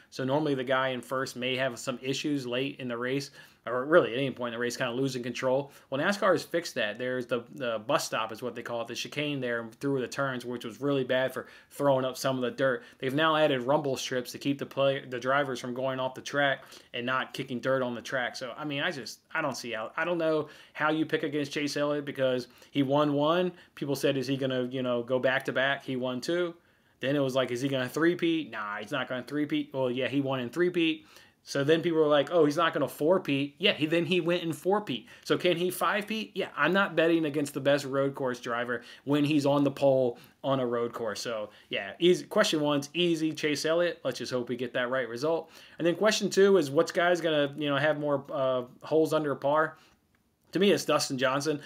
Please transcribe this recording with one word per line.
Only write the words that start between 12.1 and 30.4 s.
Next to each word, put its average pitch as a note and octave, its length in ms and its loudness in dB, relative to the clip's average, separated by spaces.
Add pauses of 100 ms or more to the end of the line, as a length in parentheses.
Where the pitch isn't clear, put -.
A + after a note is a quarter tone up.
some C3+ 180 -2
of B2+ 60 -4
the A#2+ 80 -2
dirt. B2 320 0 (160)
They've C3 160 -4
now D#3 220 4
added D3 260 4
rumble C#3 340 2
strips B2 360 -6
to A2+ 60 -12
keep C#3 200 -2
the C3 80 -6
play-, C#3 420 0
the B2+ 100 -6
drivers C3 420 0
from B2+ 120 -8
going C3 260 -4
off C3 140 -2
the - 80 -12
track C#3 440 0 (280)
and A#2+ 140 -6
not B2+ 260 -2
kicking B2+ 260 -8
dirt C3 220 0
on B2 140 -2
the A2 80 -10
track. B2 340 -4
So, B2 180 -10
I D3+ 120 -10
mean, C#3+ 160 -4
I E3+ 80 -2
just, B2+ 300 -12 (120)
I D#3+ 80 -2
don't - 160 -2
see A#2 160 -8
how, A2 240 -6
I D#3+ 80 -2
don't F3 140 -2
know D#3+ 300 0 (260)
how D#3 160 0
you D#3 160 0
pick D3+ 160 0
against D3 280 -2
Chase D3 280 -4
Elliott D3 260 0
because B2+ 440 -2 (220)
he C#3+ 120 0
won C#3+ 320 4
one. E3 360 2 (260)
People C#3 200 -4
said, C#3 220 2
"Is B2 80 -2
he C#3 100 0
gonna, B2+ 280 -2
you B2+ 180 -4
know, B2 200 0
go B2+ 160 0
back C3 280 0
to C#3+ 60 -2
back?" C3 320 0
He C3+ 120 -6
won B2+ 240 -4
two. E3+ 340 -2 (460)
Then C#3 160 0
it D3 40 2
was C3+ 140 0
like, C3 160 2
"Is B2 120 -2
he C#3 60 0
gonna C3 200 0
three-peat?" E3 640 0
Nah, G#2 260 -8
he's G#2+ 140 -10
not C3 180 -4
gonna B2+ 140 -4
three-peat. D3 500 -2
Well, C3 180 0
yeah, B2 180 -2
he C3+ 120 0
won C3 200 -2